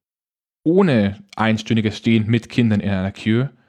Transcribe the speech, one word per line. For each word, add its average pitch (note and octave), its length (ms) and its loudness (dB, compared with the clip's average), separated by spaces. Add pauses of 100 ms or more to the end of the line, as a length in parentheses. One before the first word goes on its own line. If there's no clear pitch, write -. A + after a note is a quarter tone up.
(640)
ohne C#3+ 540 2 (180)
einstündiges A2 640 -2
Stehen A2+ 300 0
mit A#2 220 -2
Kindern A2 300 0
in G2 100 -4
einer F#2+ 220 -4
Queue A#2 380 -2 (200)